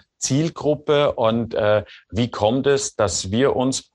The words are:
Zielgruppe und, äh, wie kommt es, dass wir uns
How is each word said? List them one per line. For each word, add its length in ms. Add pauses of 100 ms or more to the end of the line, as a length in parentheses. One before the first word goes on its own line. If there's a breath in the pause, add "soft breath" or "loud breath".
(200)
Zielgruppe 920
und, 420
äh, 300 (260 loud breath)
wie 220
kommt 340
es, 300
dass 340
wir 260
uns 400